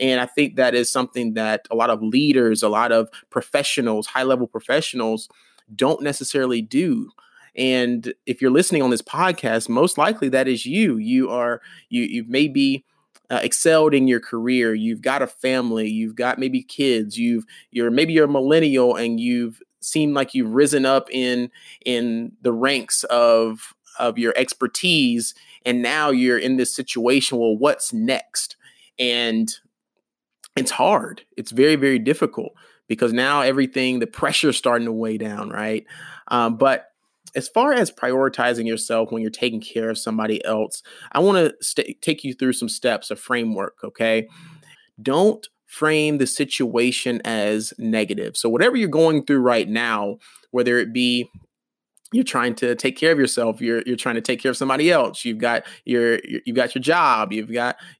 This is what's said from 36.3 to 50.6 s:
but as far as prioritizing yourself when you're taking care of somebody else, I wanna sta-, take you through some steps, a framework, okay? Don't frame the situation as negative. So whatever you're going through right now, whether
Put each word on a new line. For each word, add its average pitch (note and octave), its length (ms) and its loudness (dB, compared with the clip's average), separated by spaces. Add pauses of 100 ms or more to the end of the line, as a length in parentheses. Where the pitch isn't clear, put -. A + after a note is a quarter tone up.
but C3+ 320 2 (460)
as - 140 -6
far C4+ 240 2
as A#3 180 2
prioritizing B2 760 0
yourself A2+ 440 -2
when A2+ 120 -4
you're A2 80 -2
taking A2+ 300 -4
care A2+ 280 -6
of A2 100 -4
somebody A2 460 -4
else, G#2+ 380 -4 (300)
I C#3+ 80 0
wanna F3+ 320 4 (100)
sta-, - 400 -4
take D#3 220 -2
you C3 100 -6
through B2+ 180 0
some A#2+ 160 -4
steps, A2+ 420 -4
a G#2 60 -6
framework, A2 680 -4
okay? A2+ 460 -2 (720)
Don't F3 480 2 (160)
frame D3+ 540 0
the C3 80 2
situation B2 1000 -2
as G#2+ 540 -2
negative. A2 580 -2
So A#2 140 -2
whatever G3+ 260 4
you're G#3+ 120 0
going D#3 360 2
through C#3 160 2
right A#2+ 260 2
now, A2 520 -2 (320)
whether B2 280 2